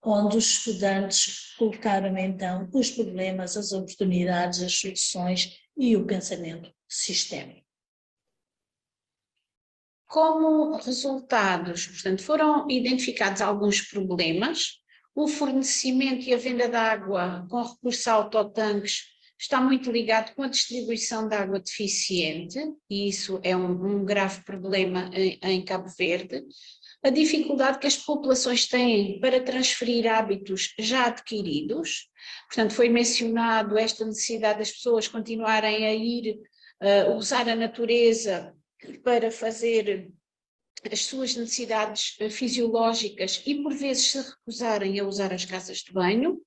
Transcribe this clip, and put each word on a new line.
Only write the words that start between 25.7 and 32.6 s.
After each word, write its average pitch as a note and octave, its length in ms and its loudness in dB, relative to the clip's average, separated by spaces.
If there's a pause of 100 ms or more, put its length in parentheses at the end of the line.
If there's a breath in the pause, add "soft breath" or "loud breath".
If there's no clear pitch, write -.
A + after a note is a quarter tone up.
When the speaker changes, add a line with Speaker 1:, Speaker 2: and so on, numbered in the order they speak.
Speaker 2:
Verde. F#3 460 -2 (580 loud breath)
A C4+ 80 4
dificuldade C#4 680 2
que C#4+ 80 0
as - 80 2
populações C4 720 0
têm G#3+ 500 4
para B3+ 240 4
transferir B3 640 0
hábitos G3 720 0
já A#3+ 280 2
adquiridos. G#3 1040 -4 (380 loud breath)
Portanto, A3 280 0